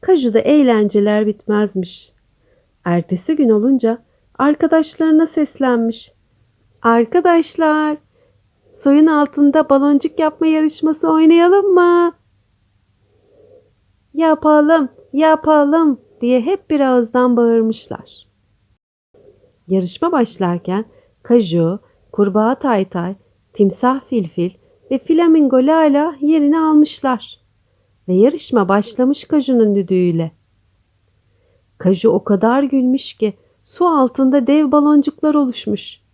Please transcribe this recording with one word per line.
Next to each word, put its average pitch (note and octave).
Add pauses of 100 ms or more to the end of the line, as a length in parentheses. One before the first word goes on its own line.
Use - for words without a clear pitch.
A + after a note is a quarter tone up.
Kaju'da B3+
eğlenceler G#3+
bitmezmiş. G#3 (720)
Ertesi F3
gün D4
olunca A3+ (340)
arkadaşlarına D#4
seslenmiş. B3 (680)
Arkadaşlar, D4+ (760)
suyun D4
altında D4
baloncuk C#4
yapma D#4
yarışması D#4
oynayalım E4+
mı? F4 (2000)
Yapalım, D#4 (240)
yapalım. D#4 (220)
diye B3
hep F4
bir D4+
ağızdan B3
bağırmışlar. A3+ (1400)
Yarışma F#3+
başlarken G3 (380)
Kaju, F3 (320)
kurbağa G#3
Taytay, F#3+ (380)
timsah B3
Filfil F3+ (400)
ve C4+
flamingo D#4
Lala D4+
yerini D4
almışlar. D4+ (680)
Ve F3+
yarışma A3
başlamış B3
Kaju'nun B3
düdüğüyle. F3 (1500)
Kaju F#3
o G#3
kadar A3
gülmüş C4
ki G#3+ (300)
su -
altında C4+
dev D4
baloncuklar D4
oluşmuş. B3 (140)